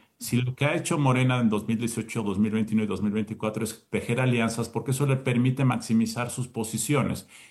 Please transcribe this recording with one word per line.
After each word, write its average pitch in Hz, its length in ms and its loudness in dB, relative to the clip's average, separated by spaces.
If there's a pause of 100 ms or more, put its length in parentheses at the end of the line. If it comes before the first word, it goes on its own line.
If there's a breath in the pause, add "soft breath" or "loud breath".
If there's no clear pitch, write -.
(180)
Si 123 240 0
lo 123 120 -2
que 139 120 -2
ha 160 100 0
hecho 170 220 -2
Morena 127 420 4
en 117 80 4
dos 104 180 0
mil 113 120 0
dieciocho, 113 440 -4
dos 101 160 -2
mil 104 140 2
veintiuno 110 300 0
y 107 40 0
dos 95 140 -2
mil 101 120 0
veinticuatro 110 520 -4
es - 240 -10
tejer 120 320 -2
alianzas, 117 480 0
porque 117 220 -4
eso 135 160 0
le 135 100 2
permite 131 480 0
maximizar 117 640 0
sus - 200 -8
posiciones. - 800 -2 (240 loud breath)